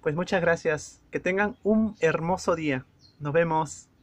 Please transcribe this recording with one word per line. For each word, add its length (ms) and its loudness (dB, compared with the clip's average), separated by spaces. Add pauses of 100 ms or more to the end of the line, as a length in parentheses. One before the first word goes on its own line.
Pues 80 -2
muchas 240 -2
gracias. 600 -2 (100)
Que 80 -4
tengan 440 -2
un 360 2
hermoso 560 0
día. 300 -2 (340)
Nos 140 -4
vemos. 560 0 (140)